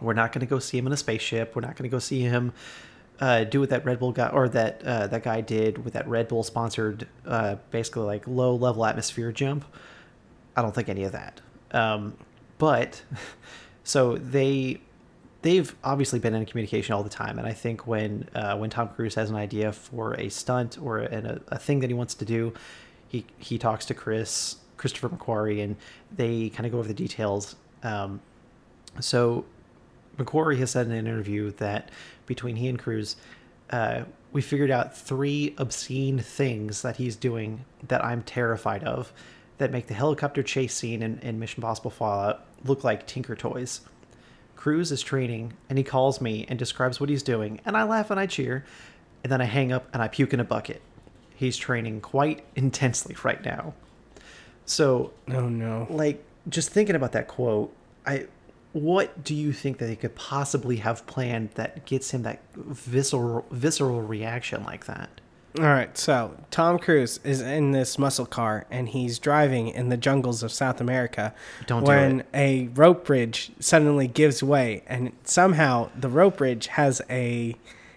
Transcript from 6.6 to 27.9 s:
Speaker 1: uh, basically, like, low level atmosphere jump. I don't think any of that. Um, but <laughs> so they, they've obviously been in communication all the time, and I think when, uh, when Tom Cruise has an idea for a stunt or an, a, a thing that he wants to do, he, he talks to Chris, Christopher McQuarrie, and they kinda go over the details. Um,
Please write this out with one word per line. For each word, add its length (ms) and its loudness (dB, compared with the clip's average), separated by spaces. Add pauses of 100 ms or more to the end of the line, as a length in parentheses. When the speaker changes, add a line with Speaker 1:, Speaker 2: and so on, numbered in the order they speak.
Speaker 1:
uh, 300 0 (140)
basically, 340 -4
like, 220 -4
low 300 2
level 300 2
atmosphere 440 -2
jump. 360 -2 (880)
I 60 4
don't 120 -2
think 140 -4
any 160 -4
of 80 -4
that. 300 -14 (280)
Um, 440 0 (420)
but 460 2 (400)
<laughs> 420 -20
so 320 4
they, 640 0 (600)
they've 320 4 (100)
obviously 340 2
been 160 2
in 120 0
communication 480 -2
all 80 0
the 80 -8
time, 280 -6
and 80 -4
I 60 -2
think 340 -6
when, 480 -2
uh, 220 -2
when 140 -4
Tom 180 -2
Cruise 280 -4
has 140 0
an 60 -2
idea 360 -2
for 460 -8
a 120 -4
stunt 500 -4
or 200 -4
an, 260 -4
a, 220 -6
a 100 -6
thing 220 0
that 100 0
he 40 -2
wants 200 -4
to 100 -10
do, 280 -2 (560)
he, 180 -8 (120)
he 200 -6
talks 280 -2
to 80 -2
Chris, 640 -4 (220)
Christopher 320 -4
McQuarrie, 520 -2
and 140 -4 (340)
they 380 -2
kinda 220 -6
go 80 -2
over 100 -2
the 60 -6
details. 640 -4 (280)
Um, 360 -6 (800)